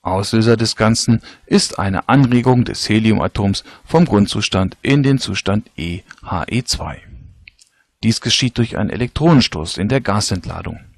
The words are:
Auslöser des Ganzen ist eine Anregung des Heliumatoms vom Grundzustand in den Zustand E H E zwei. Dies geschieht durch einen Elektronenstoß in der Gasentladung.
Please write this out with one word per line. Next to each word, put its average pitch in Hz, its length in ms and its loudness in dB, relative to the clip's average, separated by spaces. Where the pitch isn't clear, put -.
Auslöser 110 540 0
des 113 180 -2
Ganzen 113 480 2
ist - 320 0
eine 98 300 -2
Anregung 123 560 4
des - 240 -6
Heliumatoms 104 760 0
vom 170 200 4
Grundzustand 98 760 0
in 139 220 2
den 135 140 2
Zustand 190 580 -4
E 87 240 -8
H 90 260 -6
E 104 160 -4
zwei. - 360 -8
Dies 110 180 0
geschieht 120 380 -2
durch 117 180 -2
einen 104 140 -2
Elektronenstoß 123 880 0
in 98 100 -2
der 131 120 0
Gasentladung. 98 800 -6